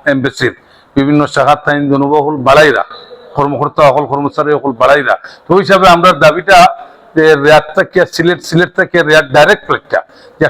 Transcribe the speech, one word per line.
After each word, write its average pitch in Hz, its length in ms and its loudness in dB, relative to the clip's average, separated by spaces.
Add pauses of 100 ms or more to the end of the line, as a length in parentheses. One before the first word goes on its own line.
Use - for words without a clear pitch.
(120)
এমবেসির 127 420 -4 (420)
বিভিন্ন 147 240 0 (140)
শাখার 143 300 0
তাইন 143 180 -2 (100)
জনবহুল 147 440 -2 (100)
বাড়াইরা, 135 360 2 (540)
কর্মকর্তা 143 520 -4
সকল, 139 240 0
কর্মচারী 143 440 -4
সকল 135 160 -6 (100)
বাড়াইরা। 131 320 0 (300)
তো - 100 -14
ওই 196 100 2
হিসাবে 190 220 2 (100)
আমরা 175 140 2 (140)
দাবিটা 165 340 2 (580)
যে 156 100 2 (180)
রিয়াদ 151 220 2 (100)
থেকে 185 240 -2 (140)
সিলেট, 170 340 -2
সিলেট 175 300 -2
থেকে 175 200 -4 (100)
রিয়াদ 151 180 2 (100)
ডাইরেক্ট 170 300 2
ফ্লাইটটা, 113 340 -6 (360)
যে - 140 -6